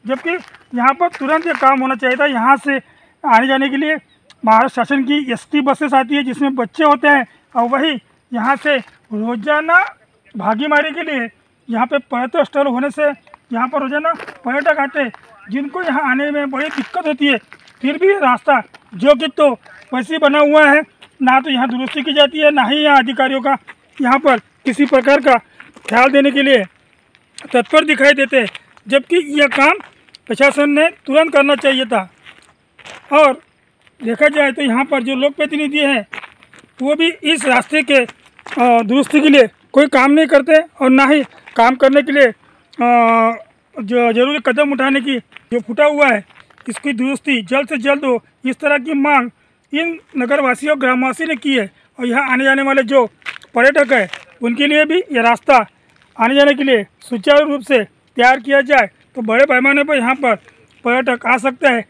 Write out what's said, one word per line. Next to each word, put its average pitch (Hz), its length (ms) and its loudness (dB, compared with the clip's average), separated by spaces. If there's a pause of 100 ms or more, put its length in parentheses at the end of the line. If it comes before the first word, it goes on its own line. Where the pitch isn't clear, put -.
जबकि 269 240 -6 (480)
यहाँ 254 160 2
पर 349 160 -2
तुरंत 311 380 -4
ये 320 80 -4
काम 269 260 2
होना 262 140 -4
चाहिए 247 220 -4
था। 285 100 0
यहाँ 254 300 2
से 277 200 -4 (460)
आने 254 240 2
जाने 269 220 0
के 269 80 -4
लिए 311 180 -2 (480)
महाराष्ट्र 226 400 2
शासन 277 200 -2
की 285 140 -2 (160)
एसटी - 280 -4
बसेस 277 320 -2
आती 269 220 0
है, 285 80 -2
जिसमें 269 320 -4
बच्चे 254 280 -4
होते 294 240 2
हैं, 277 180 2 (300)
और 240 140 0
वही 277 240 -2 (380)
यहाँ 240 260 -2
से 294 200 -2
रोजाना 285 1040 -2 (520)
भागीमारी 294 560 -2
के 320 120 -10
लिए 269 240 -6 (420)
यहाँ 226 160 -2
पे 285 140 -6
पर्यटक 262 460 -4
स्थल 285 220 -2
होने 262 240 -4
से 302 120 -6
यहाँ 254 640 -6
पर 277 140 -4
रोजाना 294 320 -4 (320)
पर्यटक 285 340 -2
आते 277 200 -4
हैं, 240 120 -4 (380)
जिनको 277 320 -8
यहाँ 294 300 -2
आने 285 200 -2
में 285 180 -4
बड़ी 269 180 -6
दिक्कत 311 400 -8
होती 294 200 -2
है। 262 100 0 (440)
फिर 285 160 -4
भी 359 100 0
ये 403 100 2
रास्ता 262 420 2 (360)
जो 262 200 4
कि 302 140 -4
तो 294 200 2 (440)
वैसे 254 200 -6
ही 320 60 -4
बना 294 200 2
हुआ 302 260 6
है, 294 160 4 (400)
ना 254 180 4
तो 277 100 -6
यहाँ 254 200 -2
दुरुस्ती 254 340 -6
की 302 100 -6
जाती 294 260 2
है, 302 120 2
ना 277 120 0
ही 262 140 -2
यहाँ 294 200 2
अधिकारियों 262 440 -2
का 269 140 -2 (460)
यहाँ 254 180 0
पर 262 200 2 (260)
किसी 269 200 0
प्रकार 269 360 2
का 262 140 4 (540)
ख्याल 247 200 2
देने 277 220 2
के 277 120 -2
लिए 262 200 2 (920)
तत्पर 302 320 0
दिखाई 285 280 2
देते 269 260 0
हैं, 214 80 -2 (400)
जबकि 277 300 0 (220)
यह 285 100 4
काम 320 300 2 (480)
प्रशासन 277 420 0
ने 294 180 2 (180)
तुरंत 302 280 0
करना 285 220 2
चाहिए 262 300 -2
था। 208 240 -4 (1000)
और 285 220 4 (680)
देखा 240 280 0
जाए 285 220 0
तो 262 100 -8
यहाँ 254 240 0
पर 277 180 -4
जो 262 120 -4
लोक 277 180 -2
प्रतिनिधि 294 460 -4
हैं 277 260 0 (760)
वो 285 160 -2
भी 330 140 0 (140)
इस 302 220 -2
रास्ते 254 380 0
के, 277 120 0
अ, - 880 0
दुरुस्ती 262 380 0
के 302 80 2
लिए 277 180 6 (260)
कोई 285 160 4
काम 277 220 4
नहीं 311 160 4
करते 302 340 4 (200)
और 262 80 2
ना 269 160 4
ही 285 180 2 (320)
काम 240 200 2
करने 277 260 2
के 277 100 -6
लिए, 269 160 4
अ, 233 1080 0 (380)
जो 240 380 0
जरूरी 269 320 0
कदम 277 280 0
उठाने 269 280 0
की, 262 160 -4
जो - 420 -8
फूटा 240 260 0
हुआ 294 220 2
है 208 240 -2 (380)
इसकी 285 240 -6
दुरुस्ती 254 500 -4
जल्द 262 260 -4
से 311 80 -6
जल्द 285 280 -2
हो, 247 140 0 (260)
इस 254 100 -4
तरह 294 220 0
की 294 180 -6
मांग 277 340 0 (440)
इन 330 240 -4 (200)
नगरवासियों 269 560 -2
और 285 60 -4
ग्रामवासी 254 460 -2
ने 320 100 -4
की 269 200 -4
है। 202 140 -4 (300)
और 254 80 -6
यहाँ 262 240 -2
आने 254 120 -2
जाने 269 180 2
वाले 269 220 0
जो 247 220 2 (500)
पर्यटक 269 380 2
हैं 208 140 0 (340)
उनके 240 260 -2
लिए 302 180 0
भी 311 120 -2 (140)
यह 240 100 -2
रास्ता 233 340 2 (640)
आने 240 180 0
जाने 285 180 4
के 277 100 -4
लिए 247 200 0 (180)
सुचारू 285 460 2
रूप 285 140 -4
से 226 220 0
तैयार 247 560 0
किया 277 220 0
जाए 254 280 2 (260)
तो 254 60 -10
बड़े 226 240 2
पैमाने 277 380 0
पर 294 120 0
यहाँ 247 200 0
पर 254 200 -2 (500)
पर्यटक 247 400 -2
आ 240 120 2
सकते 262 300 -2
हैं 233 220 2